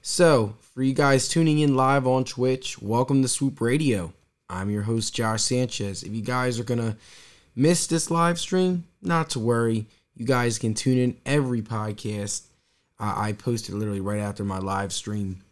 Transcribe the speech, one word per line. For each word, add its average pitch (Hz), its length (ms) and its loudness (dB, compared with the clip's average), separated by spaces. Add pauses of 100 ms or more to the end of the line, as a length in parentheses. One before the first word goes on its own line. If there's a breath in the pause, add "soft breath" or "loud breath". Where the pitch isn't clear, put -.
So, 127 600 4
for - 220 -8
you 135 120 2
guys 139 340 4
tuning 160 300 4
in 143 180 4
live 131 300 4
on 127 180 2
Twitch, 131 560 -2
welcome 127 420 2
to 127 60 2
Swoop - 320 -2
Radio. 117 520 0 (360)
I'm 95 220 -4
your 104 120 -2
host, 113 320 -2
Josh 110 280 -2
Sanchez. 120 600 -2
If 101 100 -10
you 110 100 -6
guys 123 360 -2
are 120 60 -6
gonna 113 320 -2 (580 loud breath)
miss 160 320 2
this 165 240 -2
live 170 300 2
stream, 185 440 0 (160)
not 165 300 0
to - 80 -4
worry. 113 480 0 (300 soft breath)
You 117 100 -6
guys 120 320 2
can 110 160 0
tune 127 240 2
in 123 180 2 (100)
every 127 360 0
podcast. 104 800 -6 (560)
Uh, 104 180 -4
I 104 160 0
post 117 360 -4
it 98 60 -8
literally 104 260 -4
right 104 200 -2
after 101 240 -4
my 95 140 -2
live 98 340 -4
stream 101 600 -6